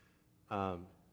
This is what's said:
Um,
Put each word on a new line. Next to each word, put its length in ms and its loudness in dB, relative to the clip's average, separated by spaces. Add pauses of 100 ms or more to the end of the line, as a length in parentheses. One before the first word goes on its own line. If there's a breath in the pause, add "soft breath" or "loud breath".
(500 soft breath)
Um, 360 0 (260)